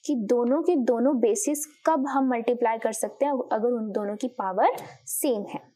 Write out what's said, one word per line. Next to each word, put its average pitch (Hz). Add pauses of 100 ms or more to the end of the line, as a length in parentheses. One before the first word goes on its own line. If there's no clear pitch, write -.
कि 294 (140)
दोनों 240
के 349 (100)
दोनों 247
बेसिस 285 (200)
कब 302
हम 269
मल्टीप्लाई 233
कर 226
सकते 214
हैं 285 (180)
अगर 220
उन 220
दोनों 208
की 247 (120)
पावर 196 (320)
सेम 226
है - (140)